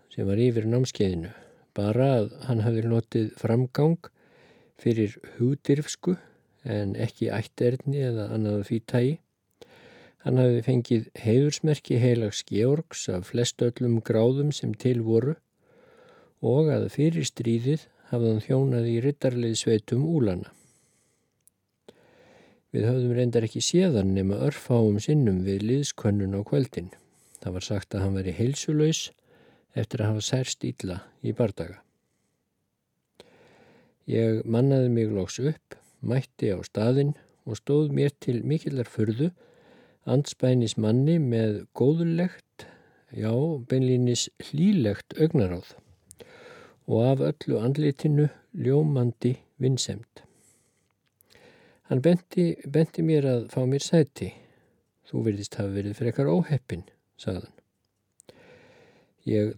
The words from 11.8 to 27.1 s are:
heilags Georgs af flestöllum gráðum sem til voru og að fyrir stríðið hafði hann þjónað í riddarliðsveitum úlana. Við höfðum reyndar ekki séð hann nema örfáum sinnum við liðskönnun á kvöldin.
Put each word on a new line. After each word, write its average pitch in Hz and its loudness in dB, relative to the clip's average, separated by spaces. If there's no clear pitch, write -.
heilags 117 0
Georgs 127 -2
af 90 -6
flestöllum 120 0
gráðum 127 2
sem 113 -6
til 123 0
voru 113 2
og 143 2
að 107 0
fyrir 156 0
stríðið 120 -2
hafði 117 2
hann 107 -2
þjónað 131 0
í 117 0
riddarliðsveitum 120 0
úlana. 107 0
Við 110 0
höfðum 123 0
reyndar 120 2
ekki 117 -6
séð 175 2
hann 95 2
nema 98 0
örfáum 113 2
sinnum 123 2
við 98 -2
liðskönnun 104 0
á 101 -2
kvöldin. 123 -2